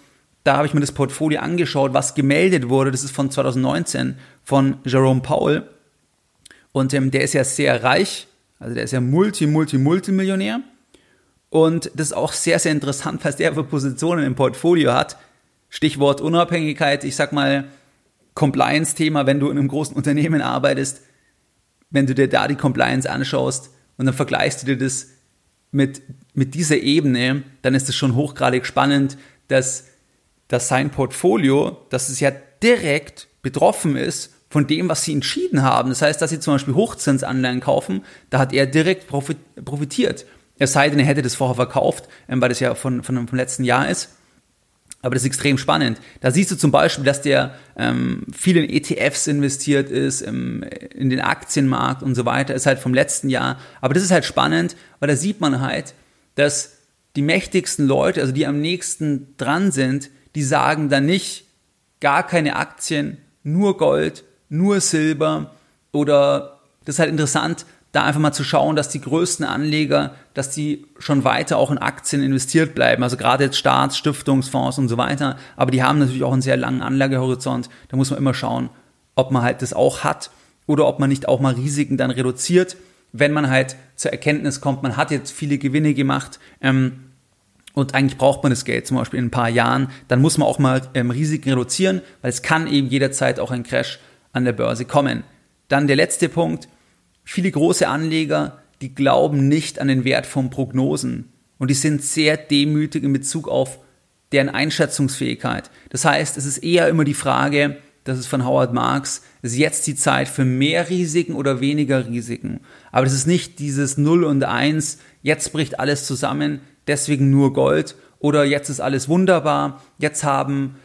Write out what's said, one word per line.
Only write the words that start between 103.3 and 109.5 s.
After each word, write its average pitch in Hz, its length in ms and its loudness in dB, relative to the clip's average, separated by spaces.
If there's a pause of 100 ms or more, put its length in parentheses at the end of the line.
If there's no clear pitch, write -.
auf 131 300 -2 (540)
deren 139 180 2
Einschätzungsfähigkeit. 135 1200 -2 (200)
Das - 140 -4
heißt, 147 340 0
es 135 80 -6
ist 139 120 -6
eher 170 300 2
immer 156 160 4
die 143 100 2
Frage, 143 640 0 (260)
das 131 140 -4
ist 127 80 -8
von 131 180 -2
Howard 131 300 2
Marks, 123 480 -2 (220)
ist 120 120 -6